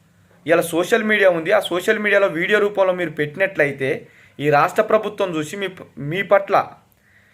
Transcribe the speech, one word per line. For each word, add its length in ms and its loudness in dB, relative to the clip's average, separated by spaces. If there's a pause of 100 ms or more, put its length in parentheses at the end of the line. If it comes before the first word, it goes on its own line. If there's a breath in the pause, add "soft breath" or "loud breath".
(480 soft breath)
ఇవాళ 140 4
సోషల్ 420 0
మీడియా 260 4
ఉంది, 220 0
ఆ 80 4
సోషల్ 400 -2
మీడియాలో 280 2
వీడియో 320 0
రూపంలో 340 0
మీరు 160 -4
పెట్టినట్లయితే 1000 -2 (320 soft breath)
ఈ 100 0
రాష్ట్ర 320 2
ప్రభుత్వం 540 -2
చూసి 200 -6
మీ 120 -6
ప-, 200 -14 (100)
మీ 240 -6
పట్ల 460 2 (680 soft breath)